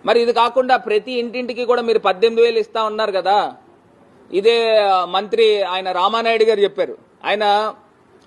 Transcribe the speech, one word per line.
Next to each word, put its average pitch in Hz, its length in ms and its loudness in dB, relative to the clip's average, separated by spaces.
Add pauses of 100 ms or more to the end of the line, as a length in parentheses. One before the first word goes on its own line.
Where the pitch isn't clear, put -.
మరి 233 160 4
ఇది 233 100 2
కాకుండా 240 440 2
ప్రతి 214 360 -2
ఇంటింటికి 240 520 -6
కూడా 240 180 0
మీరు 226 160 0
పద్దెనిమిది 220 480 2
వేలు 233 120 0
ఇస్తా 220 260 -4
ఉన్నారు 214 280 -4
కదా, 190 440 0 (760)
ఇదే 220 240 2 (480)
మంత్రి 208 580 0
ఆయన 185 300 -6
రామానాయుడు 220 520 0
గారు 214 160 0
చెప్పారు. 180 380 -2 (260)
ఆయన 208 500 0 (520)